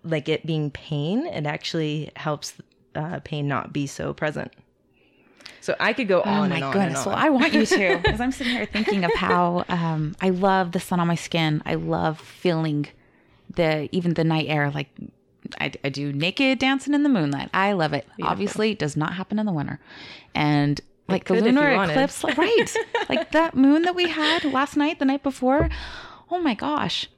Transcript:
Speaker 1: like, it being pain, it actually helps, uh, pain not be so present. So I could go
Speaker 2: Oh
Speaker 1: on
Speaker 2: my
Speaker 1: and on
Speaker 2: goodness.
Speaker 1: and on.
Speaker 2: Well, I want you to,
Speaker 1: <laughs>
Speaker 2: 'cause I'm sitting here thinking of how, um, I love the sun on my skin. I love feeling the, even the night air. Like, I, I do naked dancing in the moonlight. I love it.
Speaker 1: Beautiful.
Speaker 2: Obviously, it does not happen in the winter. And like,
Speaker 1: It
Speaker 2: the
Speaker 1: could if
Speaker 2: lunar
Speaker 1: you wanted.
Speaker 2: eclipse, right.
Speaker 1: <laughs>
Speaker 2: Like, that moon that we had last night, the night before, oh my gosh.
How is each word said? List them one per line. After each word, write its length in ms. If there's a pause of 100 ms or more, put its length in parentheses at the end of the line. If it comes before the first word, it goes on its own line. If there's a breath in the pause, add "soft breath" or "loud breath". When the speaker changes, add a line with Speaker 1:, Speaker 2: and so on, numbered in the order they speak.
Speaker 1:
like, 260
it 160
being 280
pain, 540
it 200
actually 680
helps, 380 (420)
uh, 260
pain 240
not 260
be 140
so 260
present. 400 (1080 loud breath)
So 180
I 140
could 160
go 160
Speaker 2:
Oh 60
Speaker 1:
on 180
Speaker 2:
my 80
Speaker 1:
and 80
on 80
Speaker 2:
goodness. 320
Speaker 1:
and 20
on. 80
Speaker 2:
Well, 100
I 60
want 220
you 120
to, 340
Speaker 1:
<laughs> 60
Speaker 2:
'cause 160
I'm 120
sitting 220
here 120
thinking 380
of 100
how, 540
um, 520
I 100
love 420
the 80
sun 180
on 80
my 80
skin. 500
I 120
love 440
feeling 680 (680 soft breath)
the, 380
even 220
the 100
night 240
air. 240
Like, 160 (720)
I, 100 (140)
I 60
do 220
naked 460
dancing 340
in 120
the 40
moonlight. 460
I 200
love 180
it. 120 (120)
Speaker 1:
Beautiful. 160
Speaker 2:
Obviously, 400
it 80
does 160
not 180
happen 240
in 80
the 60
winter. 260 (560 loud breath)
And 460 (280)
like, 140
Speaker 1:
It 20
Speaker 2:
the 100
Speaker 1:
could 40
if 60
Speaker 2:
lunar 260
Speaker 1:
you 60
wanted. 180
Speaker 2:
eclipse, 300 (120)
right. 380 (160)
Speaker 1:
<laughs> 180
Speaker 2:
Like, 240
that 240
moon 260
that 120
we 140
had 360
last 320
night, 220
the 80
night 160
before, 460 (600 loud breath)
oh 100
my 140
gosh. 640